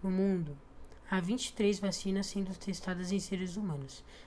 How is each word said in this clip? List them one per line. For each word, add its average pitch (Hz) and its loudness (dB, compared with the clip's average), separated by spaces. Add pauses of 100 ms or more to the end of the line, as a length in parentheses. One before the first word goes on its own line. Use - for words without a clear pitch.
no 190 2
mundo, 185 4 (500)
há 190 2
vinte 202 0
e - -6
três 202 4
vacinas 196 2
sendo 190 -2
testadas 185 -2
em 196 4
seres 180 -2
humanos, 151 -4 (220)